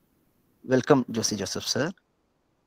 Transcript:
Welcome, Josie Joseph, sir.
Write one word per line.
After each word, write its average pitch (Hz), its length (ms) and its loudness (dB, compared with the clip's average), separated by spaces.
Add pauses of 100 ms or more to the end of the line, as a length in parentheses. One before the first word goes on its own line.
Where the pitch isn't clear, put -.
(640)
Welcome, 127 460 4
Josie 110 260 -2
Joseph, 101 300 -6
sir. 143 260 -2 (760)